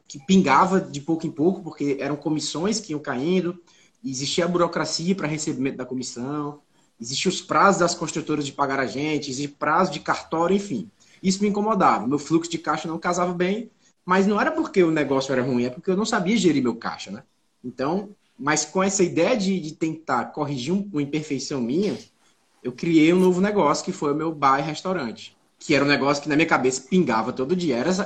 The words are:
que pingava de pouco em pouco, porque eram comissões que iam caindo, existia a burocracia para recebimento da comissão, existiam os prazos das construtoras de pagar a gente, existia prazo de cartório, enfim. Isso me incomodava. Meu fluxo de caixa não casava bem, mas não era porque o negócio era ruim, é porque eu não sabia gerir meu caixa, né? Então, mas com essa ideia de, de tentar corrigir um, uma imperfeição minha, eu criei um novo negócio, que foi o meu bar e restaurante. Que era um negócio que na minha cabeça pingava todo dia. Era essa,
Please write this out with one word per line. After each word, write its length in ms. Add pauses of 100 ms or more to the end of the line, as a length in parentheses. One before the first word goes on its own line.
que 180
pingava 540
de 220
pouco 260
em 40
pouco, 300
porque 380
eram 160
comissões 640
que 140
iam 60
caindo, 600 (420)
existia 420
a 20
burocracia 680
para 140
recebimento 480
da 100
comissão, 760 (380)
existiam 340
os 80
prazos 400
das 120
construtoras 520
de 80
pagar 260
a 60
gente, 440
existia 300
prazo 320
de 80
cartório, 560
enfim. 340 (320)
Isso 200
me 80
incomodava. 580
Meu 100
fluxo 320
de 80
caixa 300
não 100
casava 360
bem, 360 (360)
mas 200
não 140
era 120
porque 300
o 80
negócio 440
era 100
ruim, 220
é 40
porque 220
eu 60
não 80
sabia 320
gerir 260
meu 140
caixa, 340
né? 120 (380)
Então, 540 (240)
mas 240
com 180
essa 220
ideia 320
de, 240
de 140
tentar 580
corrigir 420
um, 200
uma 80
imperfeição 580
minha, 380 (680)
eu 80
criei 420
um 60
novo 220
negócio, 420
que 80
foi 220
o 20
meu 180
bar 260
e 40
restaurante. 720 (220)
Que 160
era 120
um 20
negócio 340
que 80
na 60
minha 120
cabeça 340
pingava 500
todo 240
dia. 220
Era 120
essa, 160